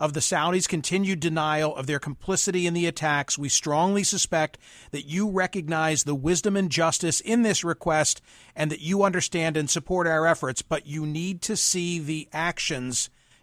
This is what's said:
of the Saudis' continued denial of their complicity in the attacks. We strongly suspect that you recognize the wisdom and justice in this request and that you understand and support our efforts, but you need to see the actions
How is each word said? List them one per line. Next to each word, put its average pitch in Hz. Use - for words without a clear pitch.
of 151
the 151
Saudis' 175
continued 185
denial 156
of 135
their 147
complicity 180
in 170
the 170
attacks. 151
We 139
strongly 180
suspect 160
that 143
you 180
recognize 160
the 147
wisdom 180
and 190
justice 165
in 233
this 214
request 156
and 156
that 147
you 190
understand 170
and 147
support 175
our 160
efforts, 147
but -
you 151
need 170
to 214
see 175
the 156
actions 151